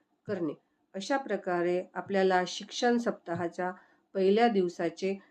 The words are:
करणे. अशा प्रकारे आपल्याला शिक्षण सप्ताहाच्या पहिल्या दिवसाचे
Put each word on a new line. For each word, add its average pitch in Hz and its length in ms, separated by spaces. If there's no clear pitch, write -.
करणे. 175 260
अशा 196 220
प्रकारे 180 680
आपल्याला 185 520
शिक्षण 240 520
सप्ताहाच्या 180 760
पहिल्या 196 340
दिवसाचे 185 680